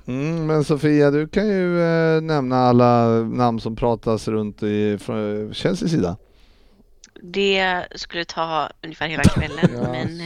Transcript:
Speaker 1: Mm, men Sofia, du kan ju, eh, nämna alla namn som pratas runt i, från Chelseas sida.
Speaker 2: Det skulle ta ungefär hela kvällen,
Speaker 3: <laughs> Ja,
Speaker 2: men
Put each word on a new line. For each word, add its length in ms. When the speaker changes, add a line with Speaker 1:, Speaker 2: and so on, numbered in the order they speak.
Speaker 1:
Mm, 420
men 160
Sofia, 480
du 160
kan 200
ju, 340
eh, 400
nämna 360
alla 520
namn 500
som 160
pratas 520
runt 360
i, 340
från 560
Chelseas 380
sida. 260
Speaker 2:
Det 640
skulle 300
ta 440
ungefär 240
hela 160
kvällen, 500
Speaker 3:
<laughs> 100
Ja, 80
Speaker 2:
men 340